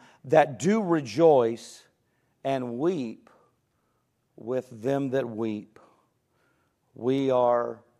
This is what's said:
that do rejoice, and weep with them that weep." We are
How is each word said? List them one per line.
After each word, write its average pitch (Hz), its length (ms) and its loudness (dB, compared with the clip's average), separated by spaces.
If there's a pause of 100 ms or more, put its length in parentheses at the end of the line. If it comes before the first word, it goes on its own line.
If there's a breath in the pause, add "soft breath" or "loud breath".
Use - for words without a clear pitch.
(260 soft breath)
that 143 320 4
do 202 240 0
rejoice, 139 1000 2 (600)
and 127 360 -6
weep 143 500 -4 (1040)
with 120 460 -8
them 139 280 -2
that 127 200 -2
weep." 110 500 -8 (1160)
We 135 340 -2
are 120 520 0 (180)